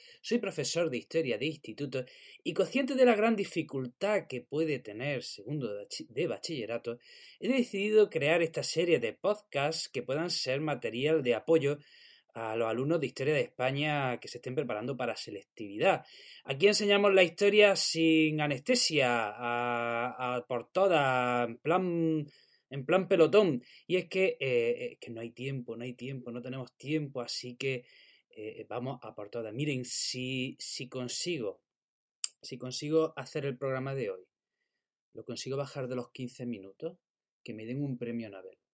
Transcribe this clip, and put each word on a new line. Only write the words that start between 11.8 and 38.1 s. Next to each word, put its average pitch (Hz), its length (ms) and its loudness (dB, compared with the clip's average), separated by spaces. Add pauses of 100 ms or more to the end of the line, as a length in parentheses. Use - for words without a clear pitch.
a 113 240 -4
los 113 120 2
alumnos 139 300 0
de 143 80 -2
Historia 139 280 -2
de 135 80 2
España 139 760 0
que - 80 -16
se 120 120 -12
estén 127 180 -8
preparando 123 400 -2
para 123 180 -2
selectividad. 107 880 -2 (380)
Aquí 139 240 2
enseñamos 202 480 6
la 190 80 10
historia 202 540 6
sin 156 640 4
anestesia, 139 880 2
a, 120 1080 -2
a 110 60 -4
por 120 280 -6
todas, 127 760 4
en 113 100 -10
plan, 165 680 2 (440)
en 139 160 -8
plan 180 200 4
pelotón. 170 560 6 (240)
Y 175 100 0
es 180 120 -2
que, 190 320 0
eh, 120 400 2
eh, 120 200 -10
que - 100 -12
no 113 100 -10
hay 117 100 -10
tiempo, 123 460 -8
no 120 80 -10
hay 127 80 -8
tiempo, 127 400 -10
no 120 100 -8
tenemos 127 340 -10
tiempo, 143 440 -4
así 123 340 -8
que, 135 300 -4 (460)
eh, 107 380 -12
vamos 123 340 -6
a 107 120 -14
por 104 140 -12
todas. 110 260 -8
Miren, 135 300 -4
si, 127 720 -6
si - 300 -12
consigo, 123 720 -6 (800)
si 127 160 -12
consigo 151 560 0
hacer 139 300 -8
el 139 120 -4
programa 135 380 -4
de 117 160 -4
hoy, 92 160 -12 (840)
lo 110 120 -16
consigo 131 320 -8
bajar 139 300 -6
de 123 80 -6
los 123 160 -6
quince 123 360 -10
minutos, 117 520 -10 (460)
que - 100 -12
me 110 100 -12
den 127 160 -6
un 139 160 -4
premio 117 320 -6